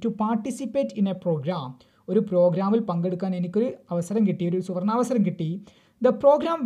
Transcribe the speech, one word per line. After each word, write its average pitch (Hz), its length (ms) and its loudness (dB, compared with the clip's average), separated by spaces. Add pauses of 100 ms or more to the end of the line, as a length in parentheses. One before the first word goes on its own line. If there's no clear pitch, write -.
to 233 40 0 (140)
participate 233 760 -2
in 196 140 2
a - 100 -8
program. 156 440 -2 (420)
ഒരു 208 200 2
പ്രോഗ്രാമിൽ 180 500 4 (100)
പങ്കെടുക്കാൻ 180 500 -2
എനിക്കൊരു 208 280 0 (260)
അവസരം 175 340 0
കിട്ടി, 175 240 -2
ഒരു 185 160 0
സുവർണാവസരം 220 600 0
കിട്ടി. 165 220 -4 (560)
The 247 160 4
program 302 440 4